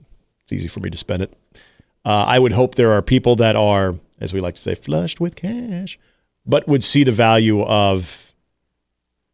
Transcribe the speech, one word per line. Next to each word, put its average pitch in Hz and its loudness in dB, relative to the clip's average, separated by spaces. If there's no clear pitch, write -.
it's - -18
easy 92 -8
for 101 -14
me 92 -8
to 80 -10
spend 92 -6
it. - -10
Uh, 104 0
I 123 2
would 127 4
hope 127 0
there 113 4
are 104 2
people 123 2
that 110 2
are, 101 2
as - -8
we 95 -4
like 87 -6
to - -18
say, 92 -6
flushed 160 -6
with 170 -6
cash, 202 -10
but 135 0
would 143 2
see 143 4
the 127 2
value 113 4
of 98 -2